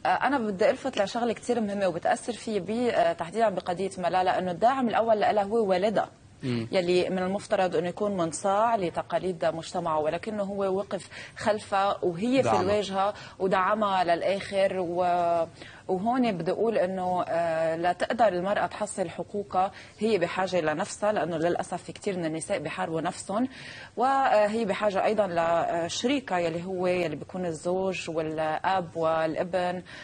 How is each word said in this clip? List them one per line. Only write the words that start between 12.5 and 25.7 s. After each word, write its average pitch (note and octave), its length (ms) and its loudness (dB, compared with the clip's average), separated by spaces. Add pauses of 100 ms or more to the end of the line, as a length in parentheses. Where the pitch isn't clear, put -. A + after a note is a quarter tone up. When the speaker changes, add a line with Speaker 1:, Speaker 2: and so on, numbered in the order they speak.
Speaker 1:
الواجهة G3 520 0 (260)
ودعمها F#3+ 640 2
للآخر. F#3+ 760 0
و-، F3 680 2 (420)
وهون A3+ 440 0
بدي E3+ 200 -2
أقول G#3+ 260 0
إنه، F3+ 500 0
آه، E3 480 0
لتقدر F3+ 520 2
المرأة F#3 400 2
تحصل G3 420 -4
حقوقها، F#3+ 600 -2 (280)
هي G#3+ 180 4
بحاجة F3+ 440 2
لنفسها، F3 500 0
لأنه E3+ 260 0
للأسف F3 460 0
في E3+ 80 -12
كتير F#3 260 -4
من E3+ 80 -2
النساء D#3+ 340 -2
بيحاربوا D#3+ 420 -4
نفسهم، G3+ 460 -2 (500)
وهي A3+ 680 4
بحاجة F#3+ 400 0
أيضًا G#3 220 2
لشريكها، E3+ 1120 0